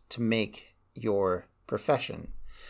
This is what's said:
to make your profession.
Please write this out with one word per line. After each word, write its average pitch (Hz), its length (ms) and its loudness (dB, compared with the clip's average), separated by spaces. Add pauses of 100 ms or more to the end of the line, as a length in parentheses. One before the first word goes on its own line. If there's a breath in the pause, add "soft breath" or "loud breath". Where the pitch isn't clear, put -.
(100)
to 120 120 -4
make 113 540 0 (180)
your 98 540 2 (180)
profession. - 600 0 (420 loud breath)